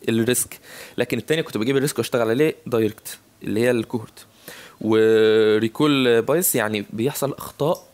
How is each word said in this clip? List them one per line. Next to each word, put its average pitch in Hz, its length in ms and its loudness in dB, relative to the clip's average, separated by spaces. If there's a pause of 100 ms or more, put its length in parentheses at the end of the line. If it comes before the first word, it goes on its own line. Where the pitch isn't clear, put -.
الريسك، 113 500 -2 (380)
لكن 120 200 -2
التانية 156 240 -2
كنت - 160 -6
بجيب 123 200 0
الريسك 139 200 -2
واشتغل 113 320 -2
عليه 135 260 0 (120)
دايركت 113 500 -4 (260)
اللي 101 160 -4
هي 123 120 2
الكوهورت. 113 540 -6 (560)
وريكول 110 1400 4
بايس 147 340 0
يعني 107 380 -2
بيحصل 131 400 -4
اخطاء، - 500 -6 (100)